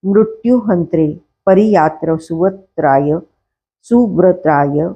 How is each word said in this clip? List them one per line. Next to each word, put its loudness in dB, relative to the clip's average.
मृत्युहंत्रे 0
परियात्र 2
सुवत्राय -2
सुव्रताय 0